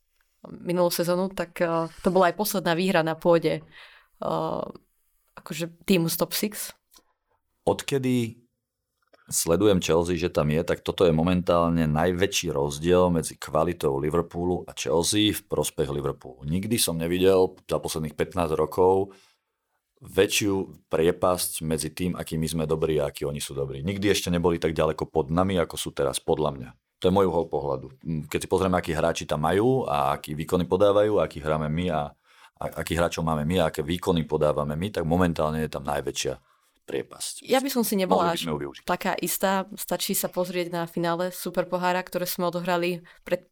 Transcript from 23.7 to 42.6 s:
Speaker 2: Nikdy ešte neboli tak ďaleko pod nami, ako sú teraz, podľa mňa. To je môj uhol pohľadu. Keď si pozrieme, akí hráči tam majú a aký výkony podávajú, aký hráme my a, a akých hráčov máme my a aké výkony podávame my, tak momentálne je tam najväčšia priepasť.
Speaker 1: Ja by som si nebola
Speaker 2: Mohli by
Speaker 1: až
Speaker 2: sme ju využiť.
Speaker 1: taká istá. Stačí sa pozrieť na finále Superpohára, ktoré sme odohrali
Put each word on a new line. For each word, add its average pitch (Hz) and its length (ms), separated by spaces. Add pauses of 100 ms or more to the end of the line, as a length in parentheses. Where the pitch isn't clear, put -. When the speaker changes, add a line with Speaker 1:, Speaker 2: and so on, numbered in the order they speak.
Speaker 2:
Nikdy 98 240
ešte 90 240
neboli 85 240
tak 82 160
ďaleko 78 320
pod 76 240
nami, 92 320
ako 78 160
sú 76 160
teraz, 69 240
podľa 76 340
mňa. 64 180 (280)
To - 80
je 92 80
môj 98 160
uhol 82 160
pohľadu. 67 420 (380)
Keď 85 160
si - 80
pozrieme, 92 260
akí 87 160
hráči 80 320
tam 76 180
majú 107 440
a 71 260
aký 76 220
výkony 80 320
podávajú, 101 560
aký 78 160
hráme 76 320
my 82 180
a, 76 220 (480)
a - 60 (120)
akých 80 220
hráčov 85 240
máme 80 240
my 87 160
a 80 80
aké 78 160
výkony 85 400
podávame 76 480
my, 85 160
tak 87 160
momentálne 80 560
je 78 80
tam 71 160
najväčšia 69 480 (480)
priepasť. - 640
Speaker 1:
Ja 262 160
by 269 80
som 247 160
si - 80
nebola 185 320
Speaker 2:
Mohli 170 60
by - 20
Speaker 1:
až 170 80
Speaker 2:
sme 85 80
ju 78 100
využiť. 69 240
Speaker 1:
taká 180 320
istá. - 380 (200)
Stačí - 400
sa 190 140
pozrieť 180 440
na 170 120
finále 170 460
Superpohára, 180 720
ktoré 180 240
sme 175 240
odohrali 175 400 (320)